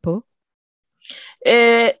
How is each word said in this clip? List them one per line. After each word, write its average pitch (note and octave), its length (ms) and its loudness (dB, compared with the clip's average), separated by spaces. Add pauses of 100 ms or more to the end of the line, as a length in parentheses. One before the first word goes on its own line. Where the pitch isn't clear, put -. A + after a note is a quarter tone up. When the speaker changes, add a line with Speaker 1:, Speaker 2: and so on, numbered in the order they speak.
Speaker 1:
pas ? E3+ 180 -6 (1300)
Speaker 2:
Euh, A#3 420 2 (100)